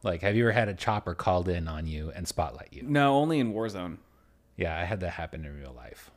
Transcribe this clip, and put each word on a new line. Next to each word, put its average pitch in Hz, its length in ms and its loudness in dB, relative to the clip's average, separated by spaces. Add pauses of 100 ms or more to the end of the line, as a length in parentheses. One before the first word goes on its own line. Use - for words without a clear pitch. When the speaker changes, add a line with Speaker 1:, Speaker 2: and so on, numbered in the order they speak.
Speaker 1:
Like, 85 180 0
have 101 140 4
you 117 80 6
ever 117 80 6
had 110 180 4
a 101 60 -2
chopper 104 400 0
called 90 340 2
in 85 180 0
on 80 200 -6
you 78 260 -6
and 87 140 -8
spotlight - 460 -4
you? - 100 -12
Speaker 2:
No, 143 320 4
only 156 240 4
in 113 140 2
Warzone. 98 440 -4 (600)
Speaker 1:
Yeah, 82 200 0
I 87 60 -2
had 95 160 -2
that 87 120 -4
happen 80 340 -8
in 71 120 -12
real 67 180 -14
life. - 420 -20